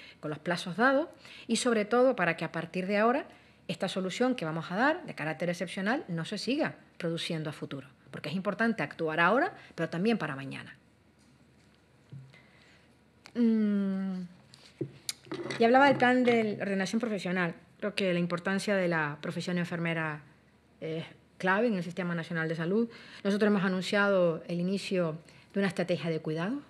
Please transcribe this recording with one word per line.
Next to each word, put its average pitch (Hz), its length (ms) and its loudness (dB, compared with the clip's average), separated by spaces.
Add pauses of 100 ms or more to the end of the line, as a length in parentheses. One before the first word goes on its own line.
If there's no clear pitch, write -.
(200)
con 151 100 -8
los 151 100 -8
plazos 170 360 -4
dados 269 320 4 (400)
y, 226 80 0
sobre 214 300 2
todo, 247 320 4
para 170 180 2
que 165 80 -8
a 156 80 -4
partir 175 340 -6
de 202 120 0
ahora 240 280 2 (440)
esta 190 180 -4
solución 190 480 0
que 254 80 -8
vamos 160 300 -4
a - 20 -2
dar 294 300 0
de 156 100 -10
carácter 156 340 -4
excepcional 190 600 -2
no 170 160 -4
se 208 120 -6
siga 247 380 -2 (220)
produciendo 165 520 -4
a 151 40 -6
futuro, 139 340 -12 (240)
porque - 160 -10
es 139 80 -6
importante 202 480 0
actuar 156 380 -2
ahora, 247 320 4 (220)
pero 165 140 -4
también 202 280 0
para 147 180 -4
mañana. 135 400 -12 (2500)
Mm, 202 880 2 (1400)
y 226 40 4
hablaba 262 240 8
del 269 100 6
plan 254 280 4
de 226 360 4
ordenación 196 380 0
profesional. 180 560 -2 (240)
Creo 202 160 -6
que 185 180 2
la 175 60 2
importancia 180 560 -2
de 185 140 0
la 151 320 -2
profesión 175 360 -4
enfermera 165 680 -4 (580)
es 160 240 -6 (320)
clave 196 300 2
en 220 80 2
el 175 80 -2
Sistema 175 320 -4
Nacional 160 340 -2
de 165 60 -4
Salud. 190 340 0 (340)
Nosotros 202 260 2
hemos 202 140 2
anunciado 185 840 2
el 175 120 -4
inicio 180 600 -2 (340)
de 196 60 -2
una 196 80 4
estrategia 175 420 -2
de 160 100 -2
cuidado 170 500 -4